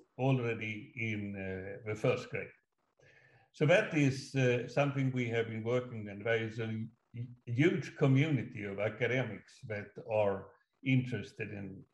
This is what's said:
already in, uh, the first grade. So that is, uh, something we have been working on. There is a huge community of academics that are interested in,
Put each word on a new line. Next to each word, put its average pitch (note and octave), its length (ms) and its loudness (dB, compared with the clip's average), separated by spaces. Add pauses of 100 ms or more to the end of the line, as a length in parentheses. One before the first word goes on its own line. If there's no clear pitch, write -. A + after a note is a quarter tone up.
(180)
already A#2 760 -2
in, G#2 380 -4
uh, F#2+ 540 -8
the G#2+ 60 -2
first A2 340 0
grade. G2 260 -10 (960)
So - 140 0
that F#3 300 6
is, C#3 380 2
uh, B2+ 340 4
something C#3 440 2
we B2 160 -2
have A2+ 200 0
been A2 160 -6
working A#2+ 460 -2
on. G2+ 120 -10
There A#2 140 2
is A2 220 -4
a A2 260 -4 (640)
huge D3 500 2
community C3 680 2
of G2 160 -6
academics A2 880 -2
that G#2 200 -8 (240)
are G2+ 340 2 (380)
interested A2+ 680 0
in, F#2+ 300 -12 (100)